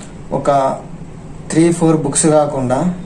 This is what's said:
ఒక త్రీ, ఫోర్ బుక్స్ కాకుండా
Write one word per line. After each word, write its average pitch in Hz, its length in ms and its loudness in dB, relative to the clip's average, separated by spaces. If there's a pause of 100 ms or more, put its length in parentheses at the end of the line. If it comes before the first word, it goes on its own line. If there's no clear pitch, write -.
(320)
ఒక 139 480 0 (720)
త్రీ, 165 200 4
ఫోర్ 160 260 2
బుక్స్ 135 280 0
కాకుండా 147 720 2 (100)